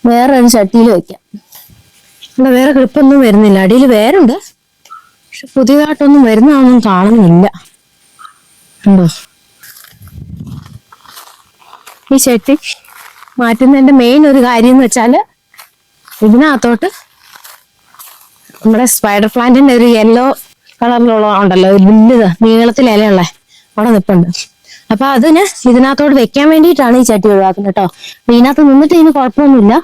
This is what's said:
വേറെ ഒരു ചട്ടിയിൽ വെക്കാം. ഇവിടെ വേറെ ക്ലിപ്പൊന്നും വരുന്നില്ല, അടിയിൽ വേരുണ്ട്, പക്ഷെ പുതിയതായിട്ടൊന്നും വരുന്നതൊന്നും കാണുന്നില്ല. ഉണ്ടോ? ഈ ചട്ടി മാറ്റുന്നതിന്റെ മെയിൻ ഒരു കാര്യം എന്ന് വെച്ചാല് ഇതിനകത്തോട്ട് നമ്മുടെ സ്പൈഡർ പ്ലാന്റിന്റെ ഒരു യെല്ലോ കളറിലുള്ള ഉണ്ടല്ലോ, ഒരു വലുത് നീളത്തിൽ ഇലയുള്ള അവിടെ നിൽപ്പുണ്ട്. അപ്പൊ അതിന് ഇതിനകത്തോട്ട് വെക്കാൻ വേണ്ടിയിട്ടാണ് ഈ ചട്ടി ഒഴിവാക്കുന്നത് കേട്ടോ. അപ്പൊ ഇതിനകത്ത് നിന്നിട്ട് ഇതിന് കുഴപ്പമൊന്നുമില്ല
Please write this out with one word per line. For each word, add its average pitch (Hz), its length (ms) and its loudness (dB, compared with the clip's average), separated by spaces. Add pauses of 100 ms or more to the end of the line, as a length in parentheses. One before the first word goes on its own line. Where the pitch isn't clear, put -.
(100)
വേറെ 247 280 0
ഒരു 240 180 2
ചട്ടിയിൽ 226 380 0
വെക്കാം. - 260 -8 (1120)
ഇവിടെ 262 220 -2
വേറെ 262 200 0
ക്ലിപ്പൊന്നും 277 500 2
വരുന്നില്ല, 208 400 2
അടിയിൽ 247 180 2 (120)
വേരുണ്ട്, 262 400 0 (920)
പക്ഷെ - 180 -20 (120)
പുതിയതായിട്ടൊന്നും 285 720 0
വരുന്നതൊന്നും 254 580 2
കാണുന്നില്ല. 190 580 2 (1400)
ഉണ്ടോ? 185 180 2 (3000)
ഈ - 100 0
ചട്ടി 254 300 -2 (880)
മാറ്റുന്നതിന്റെ 262 600 0
മെയിൻ 247 300 0
ഒരു 269 160 0
കാര്യം 247 280 0
എന്ന് 262 120 2
വെച്ചാല് 247 340 -2 (1080)
ഇതിനകത്തോട്ട് 247 600 0 (1700)
നമ്മുടെ 220 240 0 (120)
സ്പൈഡർ 208 380 -2
പ്ലാന്റിന്റെ 254 440 2
ഒരു 233 80 2 (100)
യെല്ലോ 226 300 0 (540)
കളറിലുള്ള 233 460 -2 (140)
ഉണ്ടല്ലോ, 185 360 0
ഒരു 190 120 2
വലുത് 220 380 2 (180)
നീളത്തിൽ 233 500 0
ഇലയുള്ള 208 280 0 (520)
അവിടെ 220 220 -4
നിൽപ്പുണ്ട്. 185 320 -2 (640)
അപ്പൊ 220 120 -4 (120)
അതിന് 320 260 0 (280)
ഇതിനകത്തോട്ട് 269 500 0
വെക്കാൻ 277 320 -2
വേണ്ടിയിട്ടാണ് 285 500 0
ഈ - 80 0
ചട്ടി 214 220 -2
ഒഴിവാക്കുന്നത് 190 420 -2
കേട്ടോ. 196 120 -2 (340)
അപ്പൊ - 160 -2
ഇതിനകത്ത് 262 340 0
നിന്നിട്ട് 302 280 2
ഇതിന് 311 200 2
കുഴപ്പമൊന്നുമില്ല 254 640 0